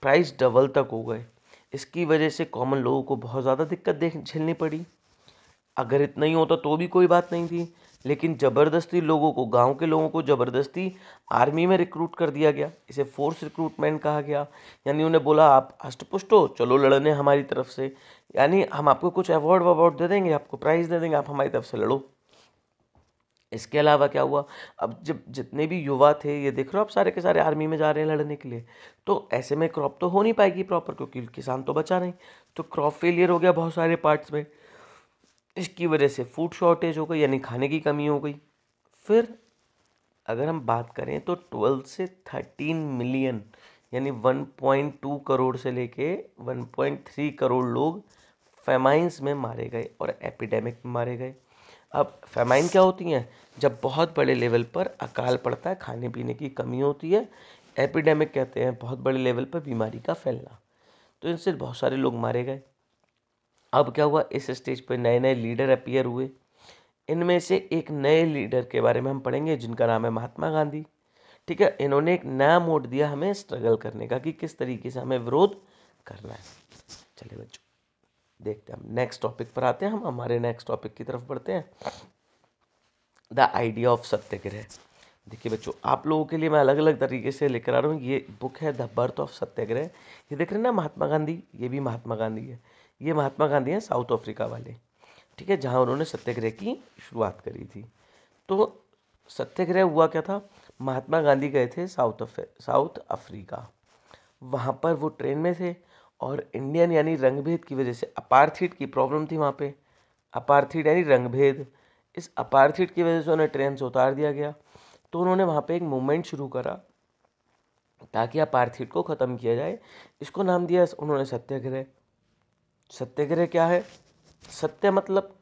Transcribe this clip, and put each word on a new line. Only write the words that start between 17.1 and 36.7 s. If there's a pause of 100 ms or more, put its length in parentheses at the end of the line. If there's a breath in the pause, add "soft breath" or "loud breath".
हमारी
तरफ
से, (420 loud breath)
यानी
हम
आपको
कुछ
अवार्ड
ववार्ड
दे
देंगे,
आपको
प्राइज़
दे
देंगे,
आप
हमारी
तरफ
से
लड़ो।" (1400 soft breath)
इसके
अलावा
क्या
हुआ, (340 loud breath)
अब
जब
जितने
भी
युवा
थे,
ये
देख
रहे
हो
आप,
सारे
के
सारे
आर्मी
में
जा
रहे
हैं
लड़ने
के
लिए, (420 loud breath)
तो
ऐसे
में
क्रॉप
तो
हो
नहीं
पाएगी
प्रॉपर,
क्योंकि
किसान
तो
बचा
नहीं। (440 soft breath)
तो
क्रॉप
फेलियर
हो
गया
बहुत
सारे
पार्ट्स
में, (1120 soft breath)
इसकी
वजह
से
फूड
शॉर्टेज